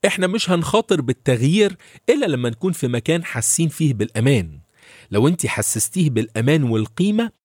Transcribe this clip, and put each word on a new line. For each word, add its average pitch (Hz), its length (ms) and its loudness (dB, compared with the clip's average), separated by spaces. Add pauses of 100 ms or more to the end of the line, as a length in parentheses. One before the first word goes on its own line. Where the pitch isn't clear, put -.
إحنا 190 220 2
مش 196 220 -2
هنخاطر 180 520 0
بالتغيير 135 760 0 (320)
إلا 285 160 4
لما 123 240 0
نكون 170 240 -2
في - 140 -4
مكان 156 360 -2
حاسين 165 460 -2
فيه 147 240 0
بالأمان. 107 680 0 (520)
لو 107 160 4
أنتِ 170 180 0
حسستيه 123 640 -2
بالأمان 120 540 0
والقيمة 180 680 0 (140)